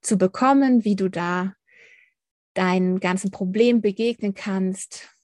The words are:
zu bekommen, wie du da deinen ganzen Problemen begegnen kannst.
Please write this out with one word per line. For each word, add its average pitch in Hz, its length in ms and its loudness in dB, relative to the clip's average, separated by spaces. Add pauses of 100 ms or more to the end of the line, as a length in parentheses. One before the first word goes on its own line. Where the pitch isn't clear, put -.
zu 208 160 0
bekommen, 254 640 2
wie 208 120 2
du 190 120 -2
da 180 460 -4 (960)
deinen 185 480 0
ganzen 190 300 -2
Problemen 214 500 2
begegnen 214 540 -2
kannst. 190 720 -6 (160)